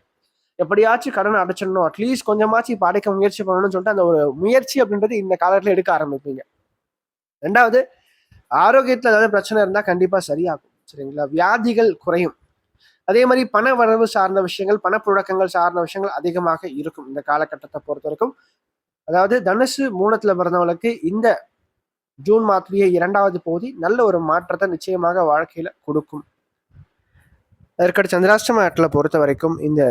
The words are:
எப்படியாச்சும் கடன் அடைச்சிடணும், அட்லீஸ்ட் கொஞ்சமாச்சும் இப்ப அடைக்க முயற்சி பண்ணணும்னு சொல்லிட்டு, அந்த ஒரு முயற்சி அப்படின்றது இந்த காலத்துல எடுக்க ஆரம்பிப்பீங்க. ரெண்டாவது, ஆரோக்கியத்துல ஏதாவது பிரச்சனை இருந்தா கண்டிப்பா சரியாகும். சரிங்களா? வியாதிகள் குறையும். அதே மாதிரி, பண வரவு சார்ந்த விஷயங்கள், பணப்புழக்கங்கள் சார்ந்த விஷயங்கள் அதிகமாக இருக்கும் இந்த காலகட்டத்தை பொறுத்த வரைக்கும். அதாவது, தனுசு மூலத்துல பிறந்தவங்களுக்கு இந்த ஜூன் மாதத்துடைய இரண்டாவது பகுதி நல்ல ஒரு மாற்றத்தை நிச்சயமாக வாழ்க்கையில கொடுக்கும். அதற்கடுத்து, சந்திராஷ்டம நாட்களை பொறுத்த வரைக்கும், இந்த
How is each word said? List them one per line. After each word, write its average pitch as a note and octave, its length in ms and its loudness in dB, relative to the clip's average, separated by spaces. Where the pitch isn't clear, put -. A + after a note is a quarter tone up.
எப்படியாச்சும் A3 560 0
கடன் G#3 280 0
அடைச்சிடணும், F#3+ 440 -2
அட்லீஸ்ட் A#3 420 -4
கொஞ்சமாச்சும் A3 480 0
இப்ப F#3+ 100 0
அடைக்க G3 240 0
முயற்சி G3 320 -2
பண்ணணும்னு F#3+ 320 0
சொல்லிட்டு, F#3+ 220 -2
அந்த F#3+ 80 2
ஒரு E3 180 2
முயற்சி A3+ 460 0
அப்படின்றது G#3 360 -2
இந்த F#3+ 240 -4
காலத்துல F#3+ 340 2
எடுக்க F3+ 180 0
ஆரம்பிப்பீங்க. C#3+ 500 -6
ரெண்டாவது, A3+ 360 2
ஆரோக்கியத்துல B3 640 4
ஏதாவது G#3+ 180 4
பிரச்சனை G#3 300 0
இருந்தா G3 200 0
கண்டிப்பா F#3 400 0
சரியாகும். D#3 520 -6
சரிங்களா? C#3+ 420 -10
வியாதிகள் G#3+ 680 2
குறையும். F3 380 -2
அதே A3 180 4
மாதிரி, B3+ 220 4
பண G#3+ 260 0
வரவு A3+ 320 2
சார்ந்த F#3+ 340 0
விஷயங்கள், F#3+ 420 -2
பணப்புழக்கங்கள் F#3+ 720 0
சார்ந்த F3 260 0
விஷயங்கள் E3+ 360 -6
அதிகமாக E3+ 520 -2
இருக்கும் D3 400 -12
இந்த C#3 120 -10
காலகட்டத்தை D3 640 -6
பொறுத்த C#3+ 240 -10
வரைக்கும். A3 260 -6
அதாவது, F#3 340 2
தனுசு B3 500 -2
மூலத்துல G3+ 420 0
பிறந்தவங்களுக்கு F3 560 0
இந்த G#3+ 260 0
ஜூன் G#3 260 2
மாதத்துடைய G3 460 0
இரண்டாவது F3+ 520 0
பகுதி F3 360 -6
நல்ல F3+ 260 0
ஒரு F#3 160 2
மாற்றத்தை F3 480 -2
நிச்சயமாக F3+ 540 -2
வாழ்க்கையில D#3+ 480 -2
கொடுக்கும். D3 440 -6
அதற்கடுத்து, F3+ 380 0
சந்திராஷ்டம G#3+ 440 2
நாட்களை E3 320 2
பொறுத்த D3 260 0
வரைக்கும், D3 400 0
இந்த D3+ 320 0